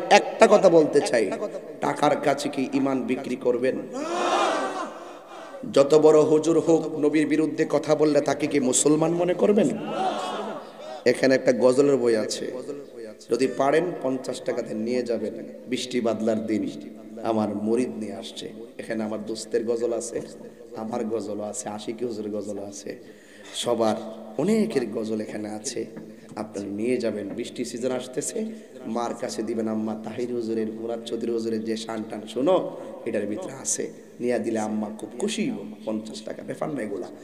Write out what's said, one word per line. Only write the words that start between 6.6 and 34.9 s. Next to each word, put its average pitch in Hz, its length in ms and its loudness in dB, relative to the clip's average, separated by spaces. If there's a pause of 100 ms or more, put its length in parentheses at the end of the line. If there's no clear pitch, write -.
নবীর 147 280 4
বিরুদ্ধে 151 420 2
কথা 151 260 2
বললে 147 260 6
তাকে 143 260 0
কি 143 120 2
মুসলমান 151 520 4
মনে 175 220 2
করবেন? 175 360 4 (1400)
এখানে 131 300 4
একটা 131 160 2
গজলের 131 460 6
বই 117 180 2
আছে, - 360 -4 (800)
যদি 123 160 2 (100)
পারেন 147 260 4 (180)
পঞ্চাশ 131 400 -4
টাকাতে 117 320 -4
নিয়ে 117 300 -2
যাবেন। 110 300 -4 (340)
বৃষ্টি 123 340 -4
বাদলার 110 440 0
দিন, 101 240 0 (540)
আমার 107 260 0
মুরিদ 110 480 0
নিয়ে 101 160 -8
আসছে। - 360 -12 (300)
এখানে 110 240 -6
আমার 107 220 -6
দোস্তের 113 380 -2
গজল 117 300 0
আছে, - 280 -4 (560)
আমার 113 260 -4
গজল 104 380 -4
আছে, 104 280 -8
আশিকি 110 360 -6
হুজুরের 107 260 -6
গজল 101 280 -6
আছে, - 400 -12 (560)
সবার 110 400 2 (420)
অনেকের 180 480 2
গজল 110 360 -4
এখানে 107 280 -8
আছে। 107 360 -6 (500)
আপনারা 101 320 -8
নিয়ে 110 300 -2
যাবেন। 104 320 -4
বৃষ্টি 120 360 -6
সিজন 123 260 -4
আসতেছে, - 540 -4 (400)
মার 113 280 -2
কাছে 113 300 -6
দিবেন, 110 240 -2
"আম্মা, 110 360 -2
তাহির 123 280 -6
হুজুরের, 113 400 -2
মুরাদ 113 320 -6
চৌধুরী 113 280 -4
হুজুরের 113 340 -2
যে 110 120 -2
শান 110 320 -6
টান 110 120 -8 (120)
শোনো, 151 380 2 (340)
এটার - 200 -2
ভিতরে 110 360 -6
আছে।" - 260 -4 (320)
নিয়ে 120 200 0
দিলে 110 200 -2
আম্মা 107 380 -2